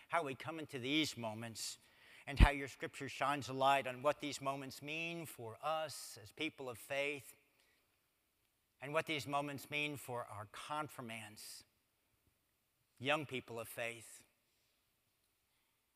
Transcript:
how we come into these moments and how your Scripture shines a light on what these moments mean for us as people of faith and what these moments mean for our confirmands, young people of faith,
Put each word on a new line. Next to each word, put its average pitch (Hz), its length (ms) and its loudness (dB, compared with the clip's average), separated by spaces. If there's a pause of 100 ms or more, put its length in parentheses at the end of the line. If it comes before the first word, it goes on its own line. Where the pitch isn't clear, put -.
how 165 140 4
we 135 120 -2
come 160 240 -6
into 143 180 -6
these 139 380 2
moments 113 640 -6 (500)
and 139 80 0
how 147 140 12
your 139 160 0
Scripture 143 420 -6
shines 139 400 2
a 131 40 -4
light 135 340 6
on 127 160 -4
what 147 180 4
these 143 180 -4
moments 139 440 -4
mean 165 420 -4
for 113 380 -10
us 156 580 -2
as 104 100 -14
people 147 380 -2
of 113 80 -6
faith 139 560 -2 (1500)
and 143 100 -4
what 156 140 4
these 151 180 0
moments 143 460 0
mean 147 260 0
for 120 340 -6
our 104 160 -8 (200)
confirmands, 113 960 -6 (1400)
young 143 260 4
people 120 340 -6
of 110 80 -6
faith, 117 540 -6 (1700)